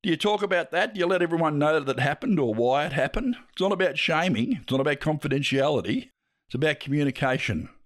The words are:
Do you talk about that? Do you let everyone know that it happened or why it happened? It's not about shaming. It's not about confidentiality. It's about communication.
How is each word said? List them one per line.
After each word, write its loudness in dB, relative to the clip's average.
Do 0
you 2
talk 0
about 0
that? 0
Do -10
you 2
let 2
everyone 0
know 4
that -2
it -2
happened 0
or 2
why 2
it -6
happened? -2
It's -6
not 2
about 0
shaming. 0
It's -6
not 2
about 0
confidentiality. -2
It's -14
about 0
communication. -2